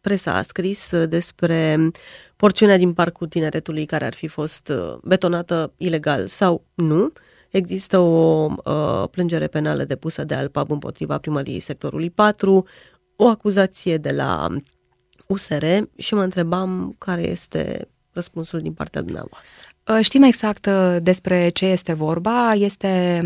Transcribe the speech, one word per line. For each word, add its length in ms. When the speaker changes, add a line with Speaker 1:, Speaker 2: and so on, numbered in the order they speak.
Speaker 1:
presa 340
a 80
scris, 480
uh, 180
despre 800
porțiunea 400
din 160
Parcul 340
Tineretului 600
care 180
ar 100
fi 120
fost, 420
uh, 340
betonată 760
ilegal 500
sau 380
nu. 380
Există 480
o, 500
uh, 460
plângere 360
penală 380
depusă 400
de 100
Alpab 360
împotriva 480
primăriei 420
sectorului 500
patru, 560
o 100
acuzație 680
de 140
la 360
U 100
S 120
R 160
și 160
mă 80
întrebam 760
care 240
este 680
răspunsul 460
din 140
partea 300
dumneavoastră. 640
Speaker 2:
Uh, 120
știm 200
exact, 440
uh, 360
despre 460
ce 160
este 280
vorba. 600
Este 720